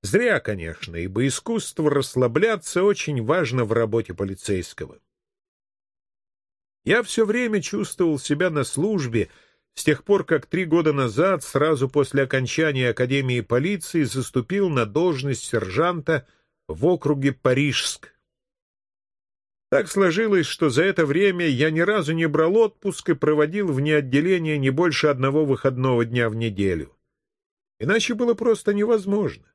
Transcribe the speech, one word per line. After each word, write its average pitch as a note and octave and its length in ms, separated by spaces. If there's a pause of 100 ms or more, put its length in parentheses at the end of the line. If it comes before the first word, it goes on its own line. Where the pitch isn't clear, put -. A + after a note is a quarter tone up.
Зря, F#3+ 360
конечно, E2+ 560
ибо F#2+ 320
искусство E3 640
расслабляться D3 920
очень D#3 420
важно B2+ 400
в G#2+ 80
работе A2+ 400
полицейского. F#2+ 880 (1900)
Я A3+ 180
всё A3+ 220
время G#3+ 360
чувствовал F3 580
себя D#3 300
на D3+ 140
службе C3 640 (460)
с - 100
тех D3+ 220
пор, G3 180
как D3+ 220
три F#3 200
года D#3+ 280
назад, C#3 500
сразу C#3 460
после C#3 340
окончания C3 680
Академии B2+ 520
полиции, D#3+ 640
заступил C3 680
на B2+ 160
должность C#3 580
сержанта C#3+ 800 (420)
в F2+ 180
округе C#3+ 480
Парижск. - 800 (1600)
Так C#3 200
сложилось, F#3+ 560
что - 240
за C3 140
это F3+ 220
время F3 400
я D3 260
ни D#3+ 100
разу F3 320
не E3 120
брал D#3+ 300
отпуск G#3 540
и D#3+ 60
проводил D3+ 520
вне D3 300
отделения D#3 600
не C3+ 120
больше D3+ 380
одного C3+ 360
выходного B2+ 640
дня A#2 240
в G#2+ 60
неделю. G2 600 (840)
Иначе G#3 360
было A#3 200
просто A3 400
невозможно. G3+ 800